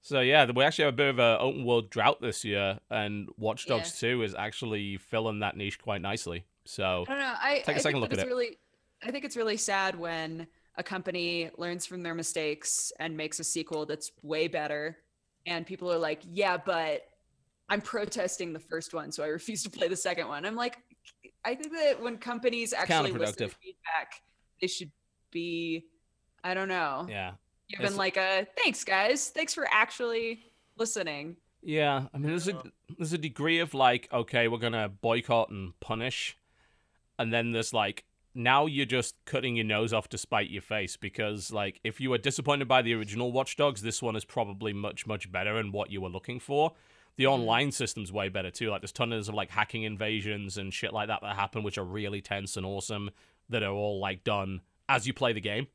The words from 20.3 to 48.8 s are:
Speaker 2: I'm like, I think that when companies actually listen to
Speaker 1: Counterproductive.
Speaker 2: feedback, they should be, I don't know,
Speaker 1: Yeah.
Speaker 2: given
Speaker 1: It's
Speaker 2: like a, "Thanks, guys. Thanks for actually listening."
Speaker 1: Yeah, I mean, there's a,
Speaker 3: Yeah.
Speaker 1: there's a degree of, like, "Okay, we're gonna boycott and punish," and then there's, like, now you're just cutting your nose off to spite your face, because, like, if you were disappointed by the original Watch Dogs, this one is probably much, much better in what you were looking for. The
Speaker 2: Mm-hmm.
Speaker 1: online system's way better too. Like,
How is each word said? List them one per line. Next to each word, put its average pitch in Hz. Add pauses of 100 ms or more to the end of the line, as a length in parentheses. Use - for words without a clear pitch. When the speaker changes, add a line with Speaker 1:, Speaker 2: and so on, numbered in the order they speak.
Speaker 2:
I'm 220
like, 240 (680)
I 240
think 302
that 302
when 233
companies 233
actually 156
listen 107
to 120
Speaker 1:
Counterproductive. 95
Speaker 2:
feedback, 165 (400)
they 185
should 180 (400)
be, 165 (560)
I 180
don't 190
know, 156
Speaker 1:
Yeah. 95 (360)
Speaker 2:
given -
Speaker 1:
It's 196
Speaker 2:
like 190
a, 190 (100)
"Thanks, 381
guys. 208
Thanks -
for 302
actually 226 (240)
listening." 165 (240)
Speaker 1:
Yeah, 143
I 147
mean, 147
there's 170
a, 202
Speaker 3:
Yeah. -
Speaker 1:
there's 160
a 175
degree 156
of, 165
like, 127
"Okay, 120
we're 117
gonna 113
boycott 117
and 95
punish," - (800)
and 113
then 117
there's, 113
like, 104 (300)
now 131
you're 139
just 120 (100)
cutting 127
your 113
nose 107
off 110
to 110
spite 104
your 92
face, 104
because, 104
like, 101
if 107
you 131
were 120
disappointed 139
by 131
the 117
original 110
Watch 131
Dogs, 139
this 110
one 113
is 107
probably 104
much, 101
much 98
better 101
in 101
what 101
you 98
were 92
looking 117
for. 147 (420)
The 131
Speaker 2:
Mm-hmm. 135
Speaker 1:
online 123
system's 107
way 98
better 92
too. 113
Like, 101